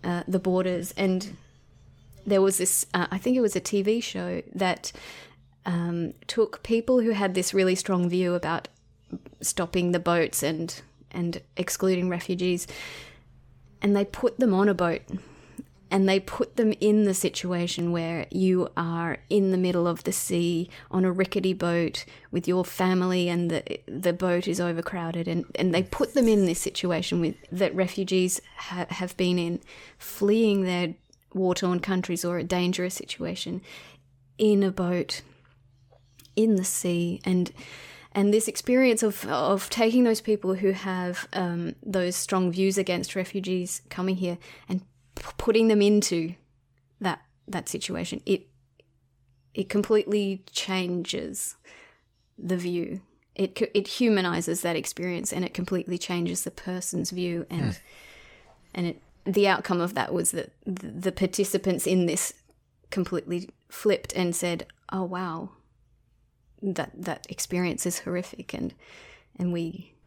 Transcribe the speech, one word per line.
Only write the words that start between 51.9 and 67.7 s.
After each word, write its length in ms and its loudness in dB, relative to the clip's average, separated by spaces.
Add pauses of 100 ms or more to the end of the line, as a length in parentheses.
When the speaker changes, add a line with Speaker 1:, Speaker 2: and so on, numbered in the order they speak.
Speaker 1:
the 200 -2
view. 440 -4 (320)
It 220 -2
co-, 180 0
it 140 0
humanizes 760 2
that 140 -2
experience, 560 -4
and 140 -4
it 80 -8
completely 440 -4
changes 460 -4
the 80 -8
person's 600 -6
view. 380 -4
And, 140 -2
Speaker 2:
Hmm. 160 -2 (920)
Speaker 1:
and 140 -2
it, 140 -8 (240)
the 220 4
outcome 320 2
of 140 -2
that 200 -2
was 180 -2
that 200 -8 (140)
the, 220 -8
the 260 -4
participants 760 0
in 200 4
this 260 -2 (580)
completely 580 -4 (200)
flipped 440 0
and 220 0
said, 320 -4 (240)
"Oh, 120 -4
wow, 460 -6 (1120)
that, 320 -2
that 340 -8
experience 600 -4